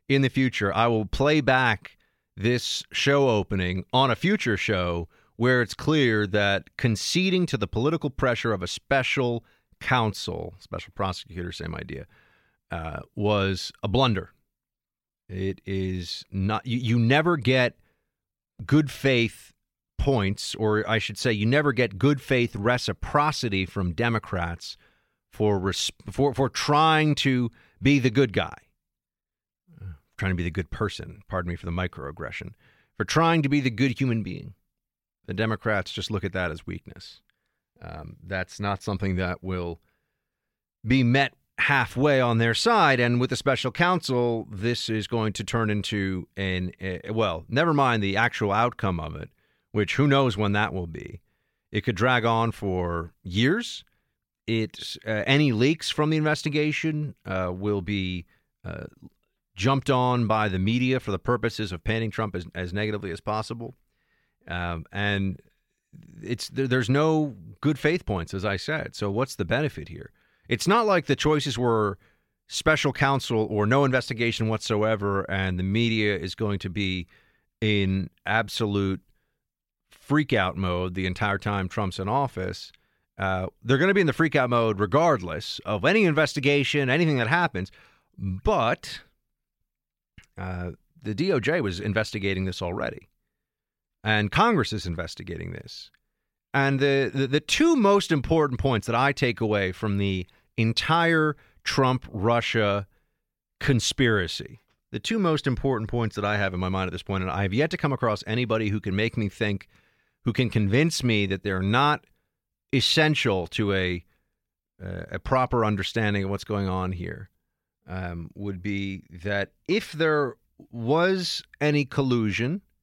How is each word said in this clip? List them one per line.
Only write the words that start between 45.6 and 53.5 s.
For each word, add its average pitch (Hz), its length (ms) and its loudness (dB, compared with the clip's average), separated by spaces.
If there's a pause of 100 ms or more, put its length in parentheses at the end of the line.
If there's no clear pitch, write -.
into 98 680 -2
an, 92 340 -2 (100)
a, 92 300 -8
well, 104 380 -2
never 151 260 2
mind 127 280 2
the 98 140 0
actual 107 360 0
outcome 110 480 0
of 78 160 -10
it, 76 140 -12 (420)
which 104 240 0
who 143 100 4
knows 139 300 4
when 104 160 0
that 104 200 0
will 90 140 -4
be. 64 340 -14 (520)
It 107 100 -2
could 110 140 -2
drag 120 280 2
on 113 280 2
for 87 600 -4 (100)
years. 127 640 -2 (600)